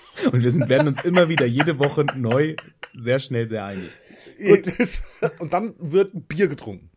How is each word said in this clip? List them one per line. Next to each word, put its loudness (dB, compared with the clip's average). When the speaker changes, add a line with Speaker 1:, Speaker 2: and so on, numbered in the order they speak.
Speaker 1:
Und 4
wir 4
sind, 2
werden 4
uns -4
immer 4
wieder 2
jede 0
Woche 2
neu 0
sehr -2
schnell -4
sehr -6
einig. -8
Gut. 4
Speaker 2:
<laughs> -4
Und -6
dann -2
wird -2
Bier 0
getrunken. -10